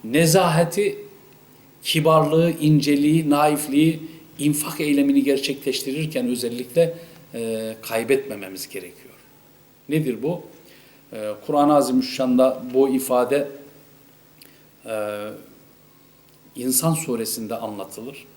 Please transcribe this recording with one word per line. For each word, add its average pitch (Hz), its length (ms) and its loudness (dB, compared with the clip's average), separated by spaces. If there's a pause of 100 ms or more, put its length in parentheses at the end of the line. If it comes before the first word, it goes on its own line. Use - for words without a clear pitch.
nezaheti, 165 920 2 (840)
kibarlığı, 160 680 4
inceliği, 147 800 4
naifliği, 151 720 2 (400)
infak 147 420 -2
eylemini 139 420 2
gerçekleştirirken 135 1040 -2
özellikle, 123 720 -2 (360)
e, 113 480 -6
kaybetmememiz 113 880 -4
gerekiyor. 90 440 -18 (760)
Nedir 131 340 -2
bu? 170 180 -4 (720)
E, 107 180 -8 (140)
Kur'an-ı 147 300 4
Azimüşşan'da 127 880 2 (100)
bu 135 160 6
ifade, 127 580 0 (1400)
e, 113 80 -8 (1600)
İnsan 131 380 -2
suresinde 113 640 -6
anlatılır. 110 680 -12 (120)